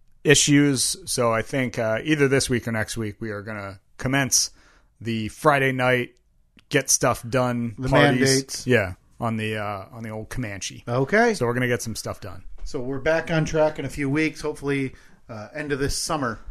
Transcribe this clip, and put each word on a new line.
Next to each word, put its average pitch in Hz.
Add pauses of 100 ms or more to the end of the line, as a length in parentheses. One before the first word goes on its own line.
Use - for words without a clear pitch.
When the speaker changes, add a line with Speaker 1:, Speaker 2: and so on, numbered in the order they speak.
(240)
Speaker 1:
issues, 143
so 117
I 113
think, 127
uh, 110
either 147
this 131
week 120
or 117
next 110
week 110
we 110
are 104
gonna 98 (200)
commence 131 (500)
the 110
Friday 135
night 127 (560)
get 139
stuff -
done 120
Speaker 2:
The 131
Speaker 1:
parties. 139
Speaker 2:
mandates. 135
Speaker 1:
Yeah, 104 (260)
on 113
the, 110
uh, 101
on 113
the 113
old 110
Comanche. 110
Speaker 2:
Okay. 196
Speaker 1:
So 123
we're 120
gonna 127
get 120
some 110
stuff -
done. 90 (220)
Speaker 2:
So -
we're 131
back 160
on 156
track 156
in 156
a 175
few 139
weeks. 156
Hopefully, 139 (340)
uh, 107
end 147
of 139
this 131
summer 135 (100)